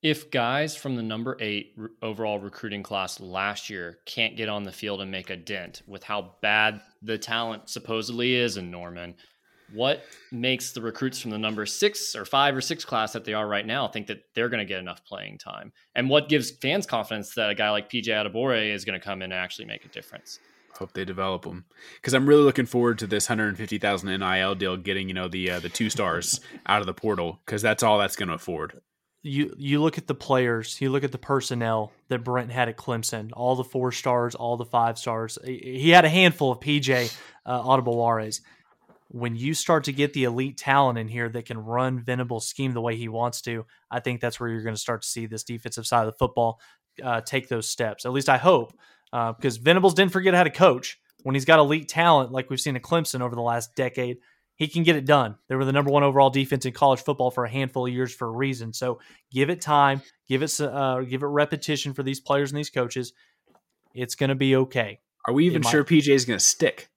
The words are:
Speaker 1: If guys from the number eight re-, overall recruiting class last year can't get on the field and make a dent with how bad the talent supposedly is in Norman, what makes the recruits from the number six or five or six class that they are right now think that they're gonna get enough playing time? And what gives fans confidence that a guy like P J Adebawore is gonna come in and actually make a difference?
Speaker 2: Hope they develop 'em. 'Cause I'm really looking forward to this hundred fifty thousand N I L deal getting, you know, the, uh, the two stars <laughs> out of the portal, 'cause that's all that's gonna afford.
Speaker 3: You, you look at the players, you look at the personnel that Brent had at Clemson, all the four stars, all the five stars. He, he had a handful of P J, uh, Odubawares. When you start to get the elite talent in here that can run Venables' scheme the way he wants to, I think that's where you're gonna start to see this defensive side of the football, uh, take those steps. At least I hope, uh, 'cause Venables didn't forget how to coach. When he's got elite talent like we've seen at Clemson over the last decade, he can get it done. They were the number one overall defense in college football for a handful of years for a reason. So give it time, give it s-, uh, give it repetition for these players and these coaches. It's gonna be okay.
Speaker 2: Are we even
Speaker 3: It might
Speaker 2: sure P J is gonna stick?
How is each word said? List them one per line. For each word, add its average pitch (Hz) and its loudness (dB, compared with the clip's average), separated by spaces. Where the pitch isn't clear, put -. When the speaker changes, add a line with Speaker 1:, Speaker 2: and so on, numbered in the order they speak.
Speaker 1:
If 151 0
guys 139 0
from 135 -6
the 117 -6
number 113 -6
eight 104 -6
re-, 110 -14
overall 107 -4
recruiting 101 -10
class 95 -6
last 95 -6
year 87 -12
can't 113 -4
get 110 -6
on 104 -6
the 92 -12
field 101 -8
and 95 -10
make 92 -12
a 92 -10
dent 90 -14
with 98 -18
how 98 -10
bad 107 0
the 110 -6
talent 113 -8
supposedly 117 -4
is 120 -2
in 90 -10
Norman, 87 -14
what 123 -2
makes 127 -2
the 123 -10
recruits 127 -6
from 117 -8
the 107 -6
number 110 -4
six - -2
or 107 -10
five 139 2
or 131 -4
six 160 -8
class 110 -4
that 113 -10
they 107 -6
are 107 -2
right 104 -2
now 120 -4
think 104 -8
that 107 -10
they're 117 -2
gonna 113 -4
get 95 -6
enough 90 -12
playing 101 -14
time? - -16
And 131 0
what 143 4
gives 143 2
fans 180 -4
confidence 107 -6
that 110 -2
a 101 -2
guy 107 0
like 104 -2
P 123 -4
J 110 -4
Adebawore 107 0
is 95 -8
gonna 95 -6
come 98 -8
in 92 -8
and - -6
actually 90 -6
make 107 -14
a - -20
difference? - -18
Speaker 2:
Hope 95 -12
they 95 -6
develop 92 -6
'em. 90 -12
'Cause 123 -2
I'm 131 4
really 147 10
looking 135 4
forward 120 2
to 113 -6
this 101 -2
hundred 107 -2
fifty 107 -6
thousand 98 -2
N 95 -4
I 95 0
L 95 0
deal 92 -4
getting, 95 -4
you 92 -8
know, 92 -4
the, 92 -4
uh, 90 -4
the 87 -8
two 107 -2
stars 87 -2
<laughs> - -14
out 104 4
of 98 -4
the 92 -6
portal, 90 -4
'cause 107 -6
that's 110 2
all 107 6
that's 98 0
gonna 90 -4
afford. 78 -8
Speaker 3:
You, 143 -2
you 143 0
look 160 2
at - -12
the 139 -2
players, 120 0
you 135 0
look 135 0
at 127 -4
the 120 -10
personnel 117 -2
that 123 -4
Brent 123 -2
had 120 0
at 110 -12
Clemson, 113 -6
all 123 0
the 127 -4
four 127 -2
stars, 120 0
all 120 -4
the 117 -6
five 117 0
stars. 113 -6
He, 127 -10
he 151 4
had 170 10
a - 6
handful 165 4
of 120 -4
P 147 0
J, 127 2
uh, 123 -4
Odubawares. 117 0
When 120 -6
you 131 -2
start 156 2
to 147 -4
get 143 0
the 131 0
elite 127 -2
talent 135 4
in 110 -6
here 117 -4
that 117 -8
can 113 -12
run 123 -2
Venables' 123 -4
scheme 135 -4
the 117 -4
way 117 -2
he 117 -8
wants 117 -4
to, 117 -6
I 123 -4
think 120 -4
that's 120 -4
where 120 -4
you're 113 -4
gonna 110 -4
start 113 -4
to - -8
see 113 -8
this 110 -10
defensive 117 -10
side 117 2
of 110 -4
the - -18
football, 117 0
uh, 120 -2
take 131 -6
those 113 -4
steps. 113 -4
At 123 -4
least 135 0
I 131 6
hope, 139 4
uh, 117 0
'cause 120 -2
Venables 175 6
didn't 185 4
forget 190 4
how 175 8
to 160 2
coach. 143 4
When 131 0
he's 135 0
got 160 10
elite 147 4
talent 156 6
like 131 -4
we've 131 -4
seen 139 -2
at 120 -6
Clemson 156 -2
over 120 -4
the 120 -4
last 117 -2
decade, 123 -4
he 156 -2
can 165 0
get 165 8
it 139 0
done. 131 4
They 135 0
were 135 2
the 135 2
number 139 4
one 143 6
overall 139 8
defense 135 0
in 123 -4
college 135 4
football 131 0
for 123 -2
a 110 -6
handful 131 -4
of 127 -4
years 123 -4
for 120 -6
a - -6
reason. 117 -4
So 123 -4
give 139 2
it 175 -2
time, 143 4
give 131 2
it 151 -2
s-, - -4
uh, 135 0
give 131 -4
it 143 -4
repetition 147 0
for 143 -6
these 135 -4
players 139 0
and 147 -4
these 147 -6
coaches. 123 -4
It's 123 -8
gonna 135 2
be 135 4
okay. 127 0
Speaker 2:
Are 117 0
we 151 6
even 165 2
Speaker 3:
It - 0
might 120 2
Speaker 2:
sure 147 6
P 156 6
J 143 4
is 131 6
gonna 110 0
stick? - 2